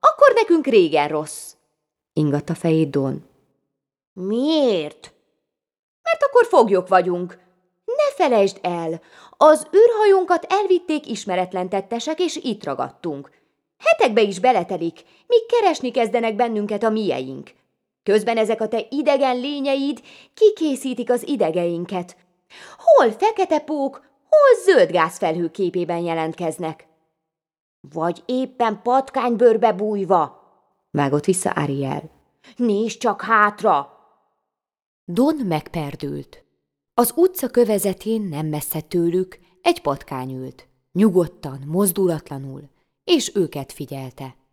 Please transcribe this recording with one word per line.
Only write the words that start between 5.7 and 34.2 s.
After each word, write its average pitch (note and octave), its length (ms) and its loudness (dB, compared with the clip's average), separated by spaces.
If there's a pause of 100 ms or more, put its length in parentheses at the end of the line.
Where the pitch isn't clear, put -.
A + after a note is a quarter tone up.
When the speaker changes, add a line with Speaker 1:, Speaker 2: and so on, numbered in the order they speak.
Speaker 1:
Mert E5 200 -2
akkor C#5 240 4
foglyok G3+ 420 0
vagyunk. F3+ 500 0 (460)
Ne C#5 400 -2
felejtsd G3+ 380 0
el, E3+ 380 -6 (360)
az D4+ 380 4
űrhajónkat G4 760 4
elvitték F4+ 580 0
ismeretlen F#3 600 -4
tettesek, A#3 520 -6
és F4+ 160 -2
itt B3 280 -8
ragadtunk. C#3 680 -8 (480)
Hetekbe G#4 420 2
is G3+ 180 0
beletelik, F3+ 680 -2 (220)
míg A4+ 200 2
keresni F#4+ 440 0
kezdenek A3+ 460 -2
bennünket G#3 460 -2
a A3+ 80 2
mieink. C3+ 640 -6 (480)
Közben G#3 340 0
ezek A3 240 0
a A3 80 -4
te A3 200 -4
idegen C4+ 480 0
lényeid C#4 680 -4 (320)
kikészítik C4+ 760 0
az A#3+ 180 -2
idegeinket. F3 880 -4 (640)
Hol A#4+ 320 6
fekete F4+ 500 0
pók, C#4 340 -6 (340)
hol C#5 360 6
zöld B3 260 6
gázfelhő E3 600 0
képében F3 480 -4
jelentkeznek. E3 880 -6 (1040)
Speaker 2:
Vagy E3+ 340 -4
éppen B3 560 -2
patkánybőrbe A#3+ 880 2
bújva, F#3+ 680 0 (480)
Speaker 1:
vágott D3 340 0
vissza - 260 0
Ariel. C#3+ 600 -4 (460)
Speaker 2:
Nézd G#3+ 420 -2
csak G#3 240 -2
hátra! G#3 680 2 (1120)